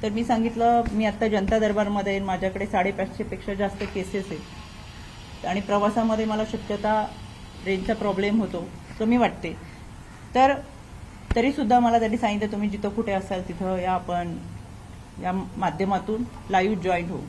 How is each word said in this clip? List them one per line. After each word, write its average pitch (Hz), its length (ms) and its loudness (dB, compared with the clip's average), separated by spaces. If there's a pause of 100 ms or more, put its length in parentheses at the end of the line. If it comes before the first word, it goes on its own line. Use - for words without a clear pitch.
तर 220 60 0
मी 220 140 0
सांगितलं, 233 580 4 (100)
"मी 214 140 2
आत्ता 208 220 2
जनता 208 320 4
दरबारमध्ये 202 540 2
आहे, 196 80 0
माझ्याकडे 190 440 -2
साडेपाचशे 196 580 0
पेक्षा 196 300 -6
जास्त 196 300 -2 (120)
केसेस 190 360 -4
आहेत 156 80 -8 (1040)
आणि 190 160 0
प्रवासामध्ये 214 640 2
मला 214 260 0
शक्यता 214 560 0 (580)
रेंजचा 190 280 0
प्रॉब्लेम 202 460 2
होतो, 180 280 -2 (320)
कमी 226 180 4
वाटते." 180 400 2 (760)
तर 269 180 8 (840)
तरीसुद्धा 247 440 6
मला 233 200 6
त्यांनी 226 180 2
सांगितलं, 208 340 0
"तुम्ही 208 180 0
जिथं 202 200 -2
कुठे 214 220 -2
असाल 190 360 -2
तिथं 185 300 -2
या, 180 140 0
आपण 175 440 -2 (880)
या 180 220 -2 (120)
माध्यमातून 190 680 0 (260)
लाईव्ह 196 260 4
जॉईन 175 340 0
होऊ." 147 200 -4